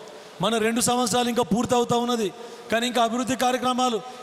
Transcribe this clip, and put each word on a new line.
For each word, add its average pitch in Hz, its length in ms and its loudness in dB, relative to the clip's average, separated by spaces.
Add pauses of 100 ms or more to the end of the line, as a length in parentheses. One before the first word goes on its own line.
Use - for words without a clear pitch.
(400)
మన 220 180 2
రెండు 226 220 2
సంవత్సరాలు 247 480 2
ఇంకా 240 140 0
పూర్తి 240 320 2
అవుతా 240 220 2
ఉన్నది, 233 360 0 (400)
కానీ 226 140 2
ఇంకా 247 160 2
అభివృద్ధి 233 340 0
కార్యక్రమాలు, 247 640 0 (220)